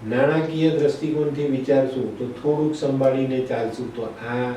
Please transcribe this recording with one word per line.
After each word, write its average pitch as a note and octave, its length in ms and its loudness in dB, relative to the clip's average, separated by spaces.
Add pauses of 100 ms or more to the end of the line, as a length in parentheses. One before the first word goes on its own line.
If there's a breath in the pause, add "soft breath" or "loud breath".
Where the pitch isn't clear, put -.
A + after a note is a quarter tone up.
નાણાકીય D#3 600 2
દ્રષ્ટિકોણથી D3 720 0
વિચારશું C3 760 0
તો B2 80 -4 (160)
થોડુંક D3+ 320 2
સંભાળીને C3 640 2
ચાલશું A#2 560 -4
તો A#2 60 -6
આ B2 540 -4